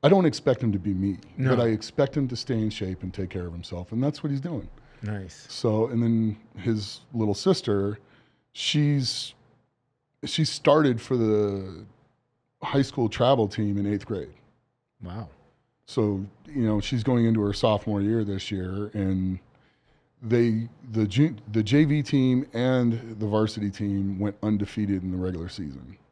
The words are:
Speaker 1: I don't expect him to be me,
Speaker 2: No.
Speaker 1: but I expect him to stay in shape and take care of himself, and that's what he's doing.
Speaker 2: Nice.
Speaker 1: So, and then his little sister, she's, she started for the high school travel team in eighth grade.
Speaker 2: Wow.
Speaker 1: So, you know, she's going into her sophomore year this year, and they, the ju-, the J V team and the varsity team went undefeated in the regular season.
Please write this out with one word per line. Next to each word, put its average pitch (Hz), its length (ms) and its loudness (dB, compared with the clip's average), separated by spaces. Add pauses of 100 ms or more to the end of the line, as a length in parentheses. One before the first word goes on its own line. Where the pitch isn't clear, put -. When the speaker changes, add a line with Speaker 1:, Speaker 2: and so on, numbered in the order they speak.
Speaker 1:
I 147 60 8
don't 185 160 8
expect 131 360 2
him 113 120 2
to 98 60 0
be 95 140 -2
me, 95 240 0 (200)
Speaker 2:
No. 131 180 2
Speaker 1:
but 120 80 2
I 113 60 4
expect 135 480 0
him 139 120 0
to 123 60 -6
stay 123 240 -4
in 107 100 0
shape 95 340 -6
and 92 100 -8
take 95 180 -6
care 90 160 -6
of 85 60 -10
himself, 87 380 -10
and 117 120 -2
that's 147 200 -2
what 156 80 -4
he's 139 100 -4
doing. 156 260 -8 (340)
Speaker 2:
Nice. 101 480 -8
Speaker 1:
So, 110 380 0
and 117 160 0
then 113 340 2 (200)
his 107 440 -4 (120)
little 107 200 0
sister, 101 680 0 (540)
she's, 147 800 0 (920)
she 160 200 0
started 143 560 0
for 127 160 -4
the 101 680 -2 (760)
high - 180 0
school 123 280 0
travel 120 380 4
team 101 300 -2
in 101 140 0
eighth 101 140 -4
grade. 90 280 -8 (680)
Speaker 2:
Wow. 90 240 -10 (580)
Speaker 1:
So, 104 400 0 (220)
you 143 180 0
know, 107 140 2
she's 117 240 -2
going 120 220 4
into 113 160 4
her 101 120 0
sophomore 104 480 2
year 110 220 2
this 98 280 -4
year, 98 420 -4
and 95 460 0 (840)
they, 117 480 2 (220)
the 110 140 2
ju-, 131 300 2 (160)
the 110 120 2
J 139 200 4
V 147 180 2
team 131 520 2
and 117 680 0
the 107 80 -2
varsity 104 420 0
team 98 500 -2
went 101 220 -2
undefeated 101 640 -2
in 92 80 -4
the 92 60 -4
regular 90 320 -4
season. 71 480 -12 (140)